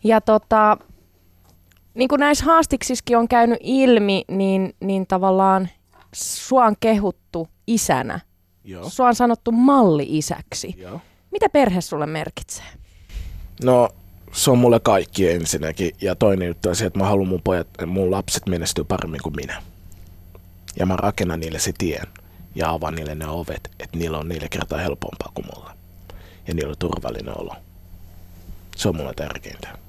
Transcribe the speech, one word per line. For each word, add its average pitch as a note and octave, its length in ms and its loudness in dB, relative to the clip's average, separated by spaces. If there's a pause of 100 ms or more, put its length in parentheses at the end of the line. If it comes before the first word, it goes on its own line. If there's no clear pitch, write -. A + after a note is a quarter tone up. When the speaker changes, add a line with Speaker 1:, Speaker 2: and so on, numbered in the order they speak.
Speaker 1:
Ja A3 180 4
tota, G#3+ 560 4 (1160)
niin B3 160 0
kuin C#4 100 2
näissä C#4+ 260 4
haastiksissakin C#4 720 2
on A#3 100 4
käynyt A#3 340 4
ilmi, A#3 640 4
niin, F#3+ 520 0
niin F#3+ 280 -2
tavallaan F#3+ 640 2 (460)
sua - 500 0
on G#3 140 4
kehuttu G3 680 -2 (200)
isänä. F#3+ 520 0 (440)
Speaker 2:
Joo. F#3 260 -12
Speaker 1:
Sua B3+ 180 2
on A#3+ 80 4
sanottu A#3 360 0
malli-isäksi. G3 1300 2
Speaker 2:
Joo. F3+ 240 -14 (300)
Speaker 1:
Mitä G4+ 180 0
perhe G#3 320 2
sulle D3+ 240 -4
merkitsee? - 600 -10 (960)
Speaker 2:
No, B2 260 6 (440)
se - 180 2
on B2 60 6
mulle A#2+ 220 6
kaikki F#2+ 520 2
ensinnäkin. D#2+ 600 -2 (100)
Ja F#2 140 -2
toinen F#2+ 320 2
juttu E2+ 220 -4
on F2+ 60 0
se, G#2 100 -2
että G2 140 -4
mä F#2+ 60 0
haluan G2 220 2
mun F#2 160 -2
pojat, F2+ 240 0 (180)
mun F#2 260 0
lapset - 360 -4
menestyy E2 360 -4
paremmin D#2+ 400 -6
kuin D2+ 120 -6
minä. C#2 260 -10 (1160)
Ja F2+ 60 0
mä F#2 100 0
rakennan F2+ 440 -2
niille D#2+ 200 -8
se G2 180 -4
tien E2 300 -4 (480)
ja E2 140 -4
avaan D#2+ 260 -6
niille D2+ 200 -8
ne D2+ 120 -10
ovet, D#2 520 -10
että - 180 -12
niillä E2 200 -4
on D2+ 100 -8
neljä D#2 220 -8
kertaa - 300 -6
helpompaa - 540 -8
kuin - 220 -12
mulla. - 180 -20 (720)
Ja E2+ 60 -6
niillä D2+ 180 -4
on D2 80 -10
turvallinen - 640 -6
olo. - 120 -12 (1200)
Se - 140 -2
on E2+ 60 -4
mulle C2+ 200 -8
tärkeintä. - 520 -12 (220)